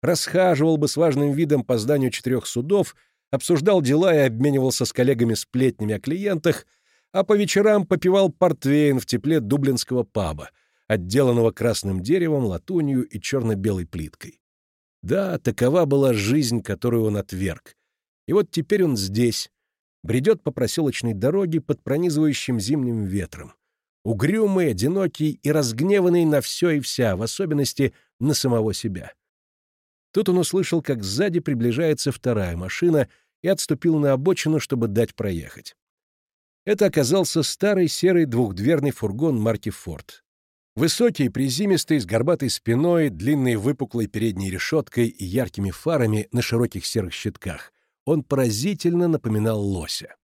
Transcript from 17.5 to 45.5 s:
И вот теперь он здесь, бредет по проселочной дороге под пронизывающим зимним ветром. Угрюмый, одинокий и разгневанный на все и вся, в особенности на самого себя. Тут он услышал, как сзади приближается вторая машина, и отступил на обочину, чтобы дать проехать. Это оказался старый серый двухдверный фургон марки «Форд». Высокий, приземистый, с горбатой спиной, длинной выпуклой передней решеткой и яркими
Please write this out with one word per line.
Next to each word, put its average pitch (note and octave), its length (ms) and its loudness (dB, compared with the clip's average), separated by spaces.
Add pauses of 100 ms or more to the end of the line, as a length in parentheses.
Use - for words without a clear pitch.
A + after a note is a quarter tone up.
И D3+ 60 -2
вот G3+ 180 0
теперь F#3 320 0
он D3 120 2
здесь, G#2 540 -2 (540)
бредет C3 400 0
по C#3+ 80 -2
проселочной A#2+ 640 -2
дороге D#3+ 460 0
под - 220 -6
пронизывающим D3 760 0
зимним A#2 460 -2
ветром. F#2 480 -6 (500)
Угрюмый, F3 680 0
одинокий D3+ 640 -2
и C#3+ 200 -4
разгневанный E3+ 720 2
на D3 160 2
все - 300 -2
и D3 80 0
вся, A#2 360 -2
в G2 80 -4
особенности C#3+ 680 -2 (260)
на D3 160 0
самого A2+ 380 0
себя. F#2+ 400 -8 (1000)
Тут G3 160 0
он F3+ 80 4
услышал, F3 440 0
как A#2+ 220 -4
сзади E3 360 -2
приближается C3+ 720 -2
вторая G2 440 -2
машина, C3+ 520 0 (340)
и - 60 -4
отступил E3+ 500 0
на C#3+ 160 2
обочину, D#3 460 0
чтобы A#2 280 -2
дать A2 280 -2
проехать. - 600 -8 (880)
Это G#3 220 2
оказался D#3 560 2
старый F#3+ 460 0
серый F3 380 2
двухдверный B2 640 0
фургон B2 480 -2
марки G#2+ 320 -2
«Форд». - 520 -16 (500)
Высокий, D#3+ 540 2
приземистый, C#3+ 720 0
с G2+ 60 -4
горбатой B2 440 0
спиной, D3+ 600 0
длинной B2 480 0
выпуклой A#2 500 -2
передней G2 420 -4
решеткой A#2 600 -2
и - 160 -12
яркими G2+ 440 -4